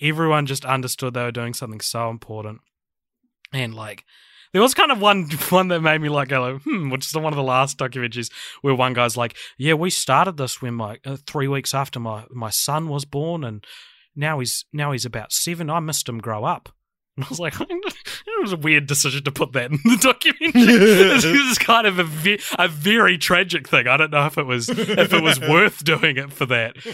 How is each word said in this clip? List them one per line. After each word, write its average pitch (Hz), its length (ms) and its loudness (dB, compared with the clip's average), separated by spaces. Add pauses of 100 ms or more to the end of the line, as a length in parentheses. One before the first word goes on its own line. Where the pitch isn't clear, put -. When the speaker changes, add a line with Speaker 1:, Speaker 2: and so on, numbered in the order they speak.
Speaker 1:
everyone 156 420 2
just 135 220 -6
understood 127 480 -4
they 123 80 -4
were 120 100 -4
doing 120 220 -6
something 107 260 -12
so 117 300 -4
important. 110 500 -12 (960)
And, 123 200 -6
like, 107 300 -16 (480)
there 185 80 2
was 254 140 6
kind 302 180 4
of 220 80 0
one, 196 300 4
<laughs> 165 180 -6
one 185 200 4
that 175 120 0
made 156 220 2
me, 147 80 -2
like, 143 180 -2
go, 135 140 0
like, 135 200 -6
"Hmm," 190 280 -4
which 131 160 -6
is - 80 -10
one 156 180 -2
of 143 40 -4
the 143 60 -2
last 131 360 0
documentaries 120 520 -6 (300)
where 135 140 2
one 127 180 2
guy's 120 240 0
like, 120 180 -4 (220)
"Yeah, 151 180 2
we 165 140 0
started 165 480 2
this 131 240 -6
when 123 140 -6
my, 113 320 -8
uh, 135 100 -8 (100)
three 139 220 -4
weeks 135 240 -4
after 139 260 -4
my, 113 320 -8
my 113 200 -8
son 156 380 -2
was 143 180 -4
born, 156 380 -6
and 107 200 -10 (500)
now 147 260 -2
he's, - 340 -6
now 147 180 -2
he's 123 140 -4
about 117 260 -8
seven. 165 380 -4
I 165 100 0
missed 156 280 -6
him 120 100 -6
grow 110 260 -6
up." 156 300 -4
<laughs> - 40 -20 (360)
And 135 120 -8
I - 20 -18
was 262 100 -8
like, 175 180 -4
<laughs> - 40 -12
"It - 800 -8
was 208 140 -2
a - 20 -4
weird 151 300 2
decision 139 380 -2
to 143 60 -2
put - 220 -4
that 127 180 -4
in 151 140 0
the 233 160 4
documentary." 294 520 2
Speaker 2:
<laughs> 214 680 8
Speaker 1:
This - 60 2
is 254 320 2
kind 233 280 4
of 185 120 2
a 180 60 2
ve-, 165 360 -2 (180)
a 180 100 2
very 185 500 2
tragic 170 500 0
thing. 123 180 2
I 131 120 4
don't 151 120 2
know 147 140 2
if 151 140 -2
it 147 80 -2
was, 123 240 -2
if 202 420 2
it 170 100 4
was 156 180 2
Speaker 2:
<laughs> 151 80 -2
Speaker 1:
worth 175 360 4
doing 151 320 2
it 139 160 -8
for 143 140 -4
that. 117 280 -2 (200)